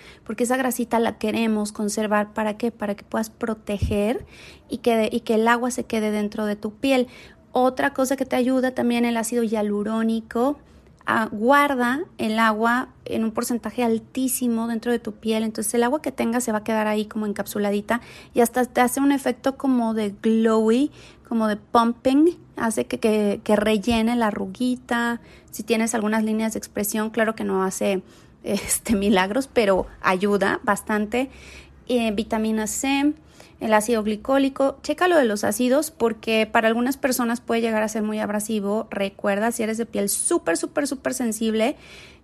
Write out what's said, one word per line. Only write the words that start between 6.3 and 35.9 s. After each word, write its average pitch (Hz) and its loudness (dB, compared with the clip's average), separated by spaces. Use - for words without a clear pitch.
de 208 -2
tu 208 -10
piel. 262 2
Otra 262 2
cosa 262 0
que 262 -2
te 254 -4
ayuda 254 2
también 240 0
el 233 0
ácido 233 -2
hialurónico. 226 0
Ah, 220 0
guarda 262 2
el 220 -2
agua 226 2
en - -4
un 220 -2
porcentaje 233 -4
altísimo 233 -2
dentro 233 -2
de 233 0
tu 214 -8
piel, 220 -2
entonces 220 -4
el 240 2
agua 269 0
que 277 -4
tengas 233 -2
se 226 -2
va 214 0
a 214 -4
quedar 220 0
ahí 214 0
como 214 -6
encapsuladita 202 -2
y - 4
hasta 240 2
te 247 0
hace 247 2
un 285 4
efecto 262 -2
como 240 0
de 214 -2
glowy, 226 4
como 220 0
de 208 0
pumping, 262 2
hace 233 -2
que, 247 -6
que, 214 2
que 214 2
rellene 220 2
la 226 2
arruguita. 233 -4
Si - -12
tienes 226 0
algunas 214 0
líneas 220 -2
de 208 -6
expresión, 214 -4
claro 220 0
que 214 -8
no 190 0
hace, 190 -2
este, - -2
milagros, 202 2
pero 196 2
ayuda 196 2
bastante. 214 -2
Eh, 233 0
vitamina 220 -2
C, 277 0
el 226 2
ácido 214 2
glicólico, 269 0
checa 330 0
lo 349 4
de 269 6
los 208 -2
ácidos 247 0